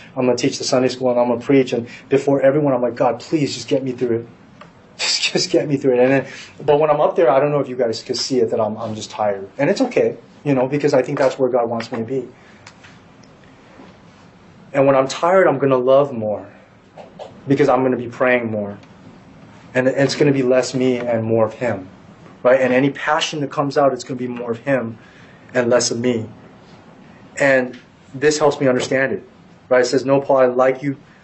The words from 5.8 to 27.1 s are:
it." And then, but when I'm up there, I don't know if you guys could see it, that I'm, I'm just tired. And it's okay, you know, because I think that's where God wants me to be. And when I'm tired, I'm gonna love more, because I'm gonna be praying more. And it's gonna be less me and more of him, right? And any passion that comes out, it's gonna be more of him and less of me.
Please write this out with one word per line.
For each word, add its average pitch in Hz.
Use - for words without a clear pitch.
it." 123
And 127
then, 135
but 147
when 156
I'm 147
up 190
there, 170
I 139
don't 147
know 147
if 127
you 127
guys 117
could 117
see 127
it, 113
that 113
I'm, 107
I'm 110
just 107
tired. 101
And 143
it's -
okay, 135
you 143
know, 131
because 143
I 127
think 143
that's 131
where 127
God 117
wants 113
me 123
to 113
be. 123
And 139
when 139
I'm 135
tired, 180
I'm 139
gonna 135
love 131
more, 107
because 143
I'm 127
gonna 127
be 120
praying 123
more. 101
And 127
it's 139
gonna 147
be 135
less 127
me 127
and 117
more 110
of -
him, 110
right? 131
And 127
any 139
passion 151
that 139
comes 139
out, 139
it's 123
gonna 131
be 123
more 120
of 117
him 117
and 120
less 120
of -
me. 117